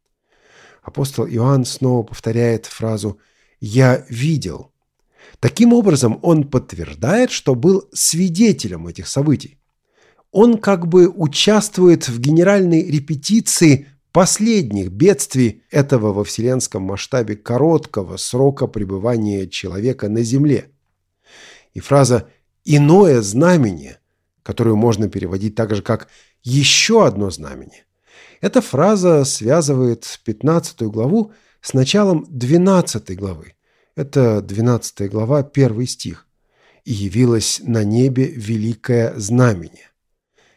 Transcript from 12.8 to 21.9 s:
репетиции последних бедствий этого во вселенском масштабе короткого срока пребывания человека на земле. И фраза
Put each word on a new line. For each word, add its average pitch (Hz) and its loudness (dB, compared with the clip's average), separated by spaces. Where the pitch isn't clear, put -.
репетиции 151 0
последних 165 0
бедствий 127 0
этого 135 2
во 101 -2
вселенском 120 -4
масштабе 104 -6
короткого 120 -2
срока 135 0
пребывания 101 -4
человека 101 -6
на 113 -2
земле. 135 0
И 107 -12
фраза 123 2